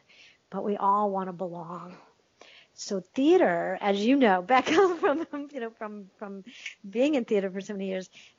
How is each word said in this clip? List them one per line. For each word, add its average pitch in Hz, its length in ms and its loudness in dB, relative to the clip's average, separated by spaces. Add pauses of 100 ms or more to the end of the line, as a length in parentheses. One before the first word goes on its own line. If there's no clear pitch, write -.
(480)
but 190 160 -8
we 202 140 -2
all 202 320 2
want 190 180 -4
to 180 60 -10
belong. 175 600 -10 (800)
So 190 300 -8 (120)
theater, 214 680 4
as 202 200 0
you 247 140 4
know, 208 260 4
<laughs> 180 40 -10
Becca, 320 540 4
from, 330 260 0 (260)
you 277 80 -10
know, 226 100 -8
from, 208 360 -12 (100)
from 196 280 -14 (440)
being 254 260 0
in 240 120 -2
theater 196 240 0
for 190 100 -10
so 196 140 -10
many 196 140 -6
years, 185 200 -6 (300)